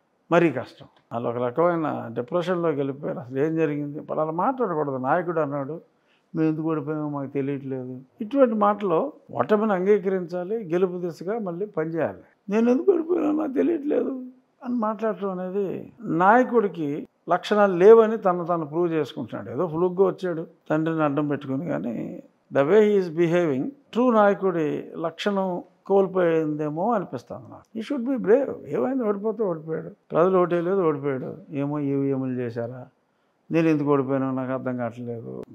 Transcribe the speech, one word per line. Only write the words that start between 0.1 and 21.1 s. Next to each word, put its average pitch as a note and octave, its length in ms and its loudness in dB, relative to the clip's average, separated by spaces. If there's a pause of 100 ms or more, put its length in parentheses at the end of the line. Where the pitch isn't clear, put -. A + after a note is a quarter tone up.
మరీ E3+ 200 6
కష్టం. A#2+ 340 -10 (280)
వాళ్ళు A#2+ 160 -4
ఒక A#2 80 -4
రకమైన B2 760 -2
డిప్రెషన్లోకి E3 640 -2
వెళ్ళిపోయారు. C#3+ 420 -6
అసలు C3 200 -8
ఏం D#3+ 160 0
జరిగింది? D3 440 -4
ఇప్పుడు D3 200 -6
అలా D#3 120 -2
మాట్లాడకూడదు. F3 640 -2
నాయకుడు E3 420 0
అన్నాడు, C#3+ 420 -4 (540)
"మేము D#3+ 140 2
ఎందుకు D#3 200 -2
ఓడిపోయామో D3+ 400 -4
మాకు C#3 200 -6
తెలియట్లేదు." C3 720 -6 (200)
ఇటువంటి A#3 340 4
మాటలు G#3 580 2 (180)
ఓటమిని G#3 420 2
అంగీకరించాలి, F#3 840 0
గెలుపు F3+ 420 0
దిశగా F3 420 -6
మళ్ళీ F#3 260 -6
పనిచేయాలి. D#3+ 520 -4 (320)
"నేను A3+ 200 4
ఎందుకు F4 220 4
ఓడిపోయానో E4 400 0
నాకు D4+ 220 -2
తెలియట్లేదు" C#4 680 0 (400)
అని B3 120 -4
మాట్లాడటం G#3 640 -2
అనేది F#3 520 -6 (100)
నాయకుడికి F#3+ 1080 2 (220)
లక్షణాలు G3 460 4
లేవని A3 420 10
తను F3+ 280 0
తాను E3 200 -2
ప్రూవ్ E3 260 0
చేసుకుంటున్నాడు. A#2 600 -4
ఏదో D3+ 160 -2
ఫ్లూక్‌గా F3+ 400 2
వచ్చాడు F3 400 -4 (220)
తండ్రిని D#3+ 340 0
అడ్డం D3 240 2